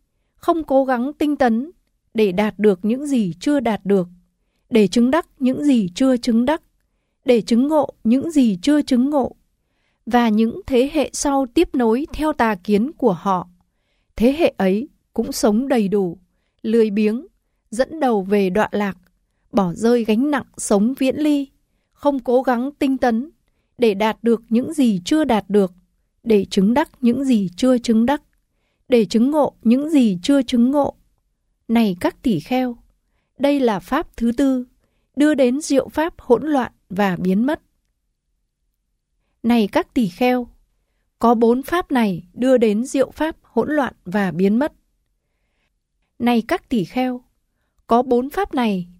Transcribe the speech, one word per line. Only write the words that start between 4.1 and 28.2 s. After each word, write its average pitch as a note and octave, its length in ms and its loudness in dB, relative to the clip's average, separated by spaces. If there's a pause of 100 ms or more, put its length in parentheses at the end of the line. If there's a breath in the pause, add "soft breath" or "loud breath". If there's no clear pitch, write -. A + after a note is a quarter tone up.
để A3 160 4
chứng A#3+ 240 0
đắc D#4 180 0 (100)
những C4 260 -2
gì A#3+ 300 2
chưa C4 220 2
chứng A#3+ 280 0
đắc, D4+ 180 -2 (640)
để A#3+ 160 4
chứng A#3+ 280 0
ngộ D#4 200 0 (160)
những C4+ 260 0
gì A#3+ 320 2
chưa D4 200 2
chứng C4 280 0
ngộ. D4 260 -2 (680)
Và A#3+ 220 2
những A3+ 380 0
thế C4+ 260 2
hệ D4+ 200 -2
sau C#4 340 -2
tiếp E4 280 0
nối B3 380 0
theo D#4 200 -2
tà A3+ 220 0
kiến G#3 380 -2
của A#3 200 0
họ. F3+ 360 -4 (680)
Thế B3 220 4
hệ E4 180 2
ấy G3+ 320 0 (240)
cũng A3+ 200 -6
sống A#3+ 360 0
đầy A#3 200 0
đủ, F#3 300 -2 (440)
lười A3 280 2
biếng, G#3+ 360 -2 (440)
dẫn C4+ 300 -4
đầu A#3+ 220 0
về G3 280 0
đọa G#3 220 -2
lạc, G3+ 260 -6 (540)
bỏ F#3+ 220 0
rơi A#3 300 0
gánh A#3 260 0
nặng C#4 160 -4 (100)
sống A3 420 0
viễn C4 180 -2
ly, D4 320 -2 (440)
không C#4 260 -2
cố B3+ 240 0
gắng B3+ 360 -2
tinh C4+ 200 -2
tấn B3 320 -2 (480)
để A3+ 160 2
đạt G#3+ 280 -2
được A3+ 260 0
những C4 260 -2
gì A3+ 300 2
chưa D#4 200 0
đạt A3+ 240 0
được, G3 240 2 (500)
để G#3 220 2
chứng G3+ 300 0
đắc D4+ 160 0 (100)
những B3 240 0
gì A3 320 2
chưa B3+ 220 2
chứng A#3 280 0
đắc, C#4+ 160 -2 (640)